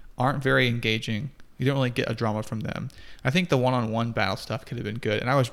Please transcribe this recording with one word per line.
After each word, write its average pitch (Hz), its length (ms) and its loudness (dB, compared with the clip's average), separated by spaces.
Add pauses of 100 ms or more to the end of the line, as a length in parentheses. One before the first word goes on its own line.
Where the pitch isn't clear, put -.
(180)
aren't 135 260 2
very 131 240 4
engaging. 113 640 -2 (260)
You 123 80 -2
don't 139 100 2
really 131 140 2
get - 200 0
a - 40 -2
drama 110 300 0
from 110 180 -6
them. - 280 -6 (340)
I 117 80 2
think 180 180 2
the 143 80 4
one-on-one 120 540 2
battle 104 260 0
stuff - 280 -6
could 120 120 -8
have 120 80 -6
been 107 140 -4
good, 107 220 0
and 123 80 -2
I 135 60 4
was 127 180 4